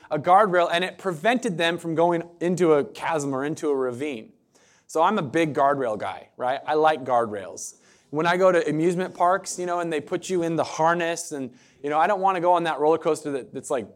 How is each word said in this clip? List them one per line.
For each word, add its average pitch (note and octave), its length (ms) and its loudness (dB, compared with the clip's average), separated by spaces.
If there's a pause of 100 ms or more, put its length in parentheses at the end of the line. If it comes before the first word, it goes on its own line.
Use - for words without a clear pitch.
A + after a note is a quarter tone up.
(120)
a D3+ 80 0
guardrail F3+ 520 4
and E3+ 120 0
it - 160 -8
prevented F#3+ 580 -2
them E3+ 220 0
from E3 160 -6
going E3+ 260 2 (180)
into E3+ 340 2
a C#3 100 4
chasm C#3+ 500 -4
or C3 100 -4
into D3+ 260 -4
a C#3 60 0
ravine. B2+ 560 -6 (540)
So D#3 160 -2
I'm G3+ 160 4
a F3+ 60 -2
big D#3 320 0
guardrail C#3 420 2
guy, F#2+ 300 -8 (100)
right? C3 300 -2
I D3+ 80 0
like D#3 280 2
guardrails. A2+ 680 -2 (380)
When D#3 160 -2
I F3+ 100 2
go F#3 140 6
to E3 180 2
amusement E3+ 460 -2
parks, F#3 420 0
you F3+ 80 -6
know, F3 140 -2
and E3+ 120 -4
they D3+ 80 -2
put F3 300 -8
you F3+ 140 0
in E3 120 -2
the D3 80 0
harness E3 680 -2
and, C3+ 180 -8 (320)
you C#3+ 80 -6
know, D3 80 0
I D#3+ 80 4
don't F#3+ 160 0
wanna F#3+ 180 0
go F3 140 4
on E3+ 120 2
that C#3+ 140 -4
roller D#3 200 4
coaster D3+ 320 -2
that, B2 200 -8
that's C3+ 200 -10
like, A#2 240 -2